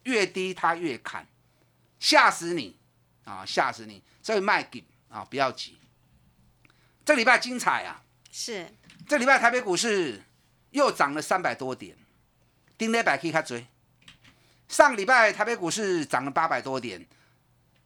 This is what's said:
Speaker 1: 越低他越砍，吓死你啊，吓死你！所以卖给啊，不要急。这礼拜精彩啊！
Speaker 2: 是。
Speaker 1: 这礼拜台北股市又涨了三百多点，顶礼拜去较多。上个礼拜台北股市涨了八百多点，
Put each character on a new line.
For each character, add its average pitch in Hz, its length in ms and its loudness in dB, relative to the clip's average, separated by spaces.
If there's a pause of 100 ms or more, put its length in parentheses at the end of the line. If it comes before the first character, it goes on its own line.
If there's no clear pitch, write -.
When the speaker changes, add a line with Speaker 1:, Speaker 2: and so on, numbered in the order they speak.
Speaker 1:
越 226 200 2
低 185 260 -4
他 175 220 0
越 165 240 -4
砍， - 300 -12 (720)
吓 254 320 6
死 170 240 -4
你 110 200 -6 (500)
啊， 98 200 -14
吓 135 260 0
死 113 140 -12
你！ 104 160 -18 (220)
所 220 120 -2
以 202 40 2
卖 190 240 2
给 - 200 -16 (240)
啊， 104 220 -14
不 123 60 -10
要 131 160 2
急。 - 260 -14 (1300)
这 302 80 6
礼 240 100 2
拜 233 140 6
精 247 220 -6
彩 123 240 0
啊！ 85 180 -14 (300)
Speaker 2:
是。 - 360 -10 (400)
Speaker 1:
这 285 120 2
礼 247 80 0
拜 269 100 8
台 240 140 4
北 247 100 0
股 185 160 0
市 175 420 0 (520)
又 254 200 4
涨 143 220 2
了 151 80 -4
三 185 180 0
百 147 140 -2
多 127 220 -6
点， 95 200 -16 (800)
顶 226 160 -2
礼 233 120 2
拜 147 120 4
去 156 160 -4
较 156 120 0
多。 120 180 -8 (1080)
上 294 220 2
个 240 80 -6
礼 196 80 -4
拜 233 260 4
台 208 140 -6
北 233 100 -4
股 180 140 -6
市 185 340 -2
涨 131 220 -4
了 139 60 -8
八 165 160 0
百 135 120 -2
多 131 200 -6
点， 98 260 -10 (800)